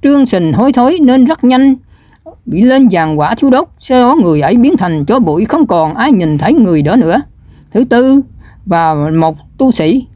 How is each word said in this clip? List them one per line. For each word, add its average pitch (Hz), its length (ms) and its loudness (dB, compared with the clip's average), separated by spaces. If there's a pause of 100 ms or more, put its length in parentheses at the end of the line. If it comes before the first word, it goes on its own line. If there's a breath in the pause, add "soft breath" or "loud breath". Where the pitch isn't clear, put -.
trương 285 220 2
sình 175 280 -2
hôi 247 200 0
thối 269 280 0
nên 262 240 2
rất 320 180 -4
nhanh 262 320 2 (720 soft breath)
bị 170 160 -4
lên 262 260 4
giàn 160 300 -2
hỏa 151 180 -2
thiêu 277 140 -2
đốt, 262 180 0 (120)
sau 254 220 -2
đó 247 140 2
người 170 260 0
ấy 160 140 0
biến 269 220 2
thành 160 280 -2
tro 233 140 0
bụi, 175 260 -2
không 302 220 0
còn 160 260 -2
ai 262 180 -2
nhìn 170 260 0
thấy 160 160 0
người 185 280 2
đó 151 140 0
nữa. 196 260 0 (520 soft breath)
Thứ 226 100 0
tư, 262 380 2 (440 soft breath)
và 165 280 -2
một 160 420 -2 (220)
tu 262 140 0
sĩ 226 340 -2 (100)